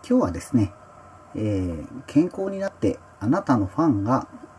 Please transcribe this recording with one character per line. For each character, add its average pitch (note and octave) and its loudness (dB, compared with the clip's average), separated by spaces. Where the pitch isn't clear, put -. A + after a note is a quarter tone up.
今 B3 4
日 - 2
は F#2 0
で E2 -8
す - -2
ね、 G#2 4
え - -8
ー、 F#2 -4
健 D#3+ 4
康 G3 -6
に G3 -6
な G3 -4
っ - -8
て - -2
あ G2+ -6
な E3 2
た C3+ 2
の G2 0
フ D3+ -4
ァ E3 4
ン G2+ 2
が、 B2+ 0